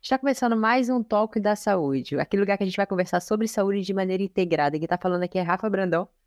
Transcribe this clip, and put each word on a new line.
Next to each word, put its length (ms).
Tá 80
começando 380
mais 320
um 120
Talk 380
da 160
Saúde, 640
aquele 220
lugar 160
que 60
a 20
gente 100
vai 100
conversar 360
sobre 260
saúde 320
de 140
maneira 280
integrada. 560
Quem 80
tá 120
falando 260
aqui 160
é 20
Rafa 280
Brandão. 360